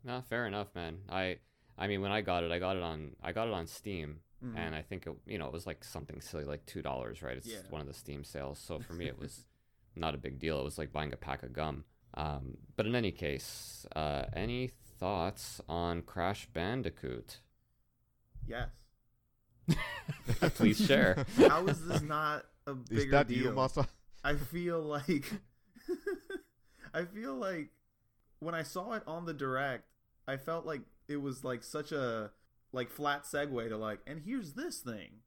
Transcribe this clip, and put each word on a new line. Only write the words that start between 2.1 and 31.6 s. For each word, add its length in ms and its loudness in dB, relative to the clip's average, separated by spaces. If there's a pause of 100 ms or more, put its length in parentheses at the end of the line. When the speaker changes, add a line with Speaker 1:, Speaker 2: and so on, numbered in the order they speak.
Speaker 1:
I 100 4
got 220 4
it, 80 2
I 80 2
got 180 2
it 60 0
on, 380 -4
I 100 -4
got 160 0
it 60 0
on 140 -2
Steam, 540 -6 (220)
Speaker 2:
Mm-hmm. 140 -6
Speaker 1:
and 180 -2
I 60 -4
think 240 -8
it, 80 -6 (140)
you 100 -4
know, 100 -2
it 60 -6
was, 140 -6
like, 160 -8
something 380 -8
silly, 240 -6
like, 200 -6
two 160 -8
dollars, 400 -4
right? 160 -4
It's 100 -10
Speaker 2:
Yeah. 120 -8 (100)
Speaker 1:
one 120 -6
of 60 -6
the 60 -10
Steam 300 -8
sales, 360 -6
so 200 -6
for 140 -10
me 120 -4
it 140 -6
Speaker 2:
<laughs> 60 -8
Speaker 1:
was 200 -14 (500)
not 200 0
a 20 -6
big 220 -6
deal. 200 2
It 40 0
was 140 -4
like 160 -4
buying 200 0
a 40 -8
pack 260 -6
of 100 -10
gum. 300 -2 (320)
Um, 420 -4 (180)
but 120 2
in 80 2
any 160 2
case, 760 -6 (100)
uh, 280 0 (100)
any 380 -2 (280)
thoughts 720 0
on 320 2
Crash 520 0
Bandicoot? 840 -2 (1080)
Speaker 2:
Yes. 220 -4 (1000)
Speaker 1:
<laughs> 80 6 (800)
Please 300 8
share. 460 8
Speaker 2:
<laughs> 60 2
How 300 10
is 180 2
this 160 4
not 440 0 (200)
a 60 -4
Speaker 3:
Is 60 -4 (120)
Speaker 2:
bigger 220 4
Speaker 3:
that 180 8
you, 140 4
Speaker 2:
deal? 100 4
Speaker 3:
Masa? 340 4 (360)
Speaker 2:
I 120 4
feel 460 0
like, 500 0 (800)
<laughs> 840 -10
I 120 0
feel 300 -8
like 340 -4 (680)
when 160 -4
I 80 -2
saw 300 -4
it 140 -4
on 180 -6
the 80 -4
Direct, 520 0 (420)
I 100 -2
felt 280 -4
like 160 -4 (260)
it 100 -2
was, 260 -2
like, 200 -2